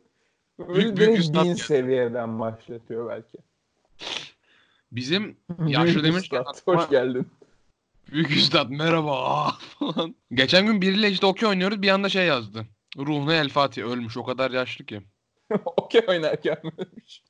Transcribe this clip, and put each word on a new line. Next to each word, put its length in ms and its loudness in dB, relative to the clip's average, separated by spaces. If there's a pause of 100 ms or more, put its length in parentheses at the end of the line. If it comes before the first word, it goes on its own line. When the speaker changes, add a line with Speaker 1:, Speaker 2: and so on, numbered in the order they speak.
(600)
Speaker 1:
Böyle 140 -10
Speaker 2:
Büyük, 240 2
büyük 0 -
Speaker 1:
direkt 220 6
Speaker 2:
üstad 240 2
Speaker 1:
bin 60 4
Speaker 2:
geldi. 100 -2
Speaker 1:
seviyeden 800 0
başlatıyor 720 -8
belki. 280 -14 (1500)
Speaker 2:
Bizim 460 -4 (120)
Speaker 1:
<laughs> 100 -12
Büyük 140 0
Speaker 2:
yaşlı 300 4
demiş 260 0
ki 60 -4
Speaker 1:
üstad, 120 -2
Speaker 2:
aklıma 360 0
Speaker 1:
hoş 60 -4
geldin. 380 2 (840)
Speaker 2:
"Büyük 200 0
üstad 380 2
merhaba." 840 0
<laughs> 280 -14
falan. 360 -4 (180)
Geçen 320 4
gün 160 2
biriyle 300 2
işte 140 0
okey 240 2
oynuyoruz. 320 0
Bir 80 2
anda 200 2
şey 160 2
yazdı. 400 -2 (320)
"Ruhuna 380 0
El 140 0
Fatih 340 0
ölmüş. 340 -6
O 60 -8
kadar 280 -2
yaşlı 340 -4
ki." 160 -12 (480)
Speaker 1:
<laughs> 160 -2
Okey 420 0
oynarken 500 -2 (200)
ölmüş. 520 -16